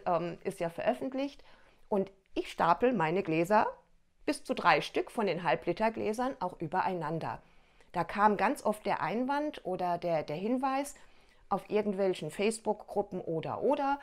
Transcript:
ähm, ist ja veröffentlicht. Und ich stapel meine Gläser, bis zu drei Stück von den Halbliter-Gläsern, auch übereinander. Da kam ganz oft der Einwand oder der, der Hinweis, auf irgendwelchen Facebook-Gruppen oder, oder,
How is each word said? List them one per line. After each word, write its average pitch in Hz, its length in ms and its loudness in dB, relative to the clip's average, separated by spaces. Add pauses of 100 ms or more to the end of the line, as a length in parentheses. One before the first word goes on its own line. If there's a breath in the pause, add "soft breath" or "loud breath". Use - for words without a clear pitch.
ähm, 170 360 0
ist 185 160 -4
ja 170 100 -2
veröffentlicht. 269 760 -4 (440 soft breath)
Und 196 240 0 (220)
ich - 180 -4
stapel 175 420 4
meine 170 280 2
Gläser, 175 460 4 (580)
bis 294 180 -2
zu 233 120 -4
drei 160 260 6
Stück - 300 -4
von 214 160 0
den 175 160 -2
Halbliter-Gläsern, 220 960 0
auch - 200 -6
übereinander. 160 800 -2 (520 soft breath)
Da 175 120 0
kam 208 320 4
ganz 220 300 0
oft 214 220 -2
der 175 160 0
Einwand 262 600 -2
oder 180 360 -2
der, 165 240 0
der 147 120 -6
Hinweis, 262 600 -2 (540 soft breath)
auf 190 200 -2
irgendwelchen 190 640 0
Facebook-Gruppen 202 880 -2
oder, 151 400 -4
oder, 277 420 2